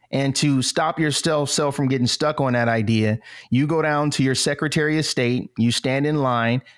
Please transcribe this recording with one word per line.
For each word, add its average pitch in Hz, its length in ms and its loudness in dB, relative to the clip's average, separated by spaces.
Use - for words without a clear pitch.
and 139 260 0
to 139 240 2
stop 160 380 -2
yourself, 151 500 0
self 147 260 0
from 143 120 0
getting 127 200 0
stuck 151 340 0
on 131 120 0
that 120 140 2
idea, 110 520 0
you 139 160 2
go 156 140 0
down 151 300 0
to 139 120 0
your 131 120 2
Secretary 151 600 0
of 151 80 0
State, 123 520 -2
you 117 140 2
stand 135 340 -2
in 151 160 0
line, 120 400 0